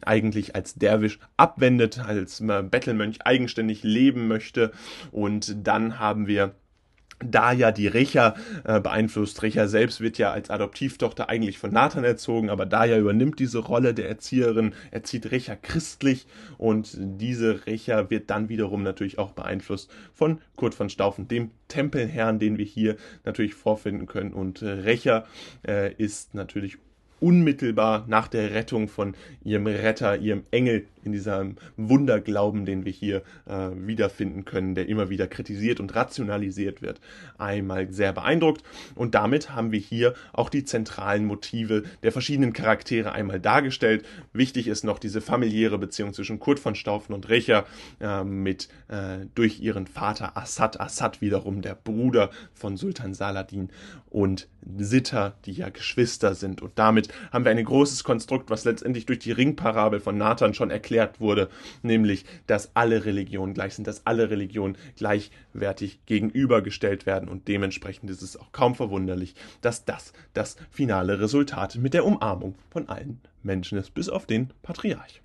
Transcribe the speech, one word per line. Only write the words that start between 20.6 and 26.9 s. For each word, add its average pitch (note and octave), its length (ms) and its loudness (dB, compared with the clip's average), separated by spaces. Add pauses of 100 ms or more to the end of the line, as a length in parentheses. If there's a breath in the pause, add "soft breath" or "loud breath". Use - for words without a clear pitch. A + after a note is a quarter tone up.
von G#2 160 -4
Staufen, G2+ 380 -2
dem A#2 240 -4 (160)
Tempelherrn, A2+ 720 0
den G#2+ 180 2
wir G2+ 80 -4
hier G#2+ 300 0 (280 loud breath)
natürlich G#2+ 300 -2
vorfinden G#2+ 520 -2
können. G2 260 -8
Und, F#2+ 280 -8
äh, G#2+ 100 -6
Recha, A2 540 2 (420 loud breath)
äh, G2+ 280 0
ist - 400 -4
natürlich G2+ 440 -8 (420)